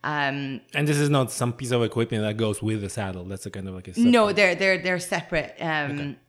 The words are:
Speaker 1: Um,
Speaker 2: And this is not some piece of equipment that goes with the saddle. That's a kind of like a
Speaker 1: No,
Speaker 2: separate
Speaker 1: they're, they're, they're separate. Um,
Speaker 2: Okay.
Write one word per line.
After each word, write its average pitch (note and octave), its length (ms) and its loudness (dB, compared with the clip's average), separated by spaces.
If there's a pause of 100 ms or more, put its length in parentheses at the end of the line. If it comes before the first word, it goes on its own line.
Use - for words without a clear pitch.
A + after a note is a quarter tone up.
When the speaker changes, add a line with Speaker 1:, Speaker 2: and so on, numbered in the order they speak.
Speaker 1:
Um, C#3 580 -4 (120)
Speaker 2:
And D3 140 2
this D3 100 2
is C#3+ 140 4
not C3+ 200 2
some A#2+ 220 -2
piece B2 160 -10
of A#2+ 140 2
equipment A2+ 400 0
that G#2+ 120 -2
goes G#2+ 240 -2
with A2 220 -2
the G2 80 -6
saddle. F#2+ 340 -6
That's F#2+ 220 -10
a G2 60 -10
kind F#2+ 180 -10
of F#2 60 -10
like F#2 120 -14
a F#2 120 -14
Speaker 1:
No, A#3 300 6
Speaker 2:
separate G3+ 60 -2
Speaker 1:
they're, F#3+ 200 4
they're, F#3+ 240 2
they're F3+ 200 0
separate. E3+ 600 -4
Um, D3+ 320 -2
Speaker 2:
Okay. C#3+ 240 -6 (140)